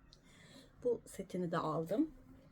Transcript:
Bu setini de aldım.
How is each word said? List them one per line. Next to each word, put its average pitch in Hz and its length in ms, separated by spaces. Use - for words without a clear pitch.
Bu 240 220
setini 180 460
de 170 60
aldım. 165 540